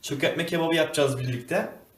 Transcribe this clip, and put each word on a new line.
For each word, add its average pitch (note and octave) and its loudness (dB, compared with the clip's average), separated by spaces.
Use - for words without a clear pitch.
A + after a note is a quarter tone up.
çökertme D3+ -2
kebabı E3 2
yapacağız C#3+ 2
birlikte. B2+ -2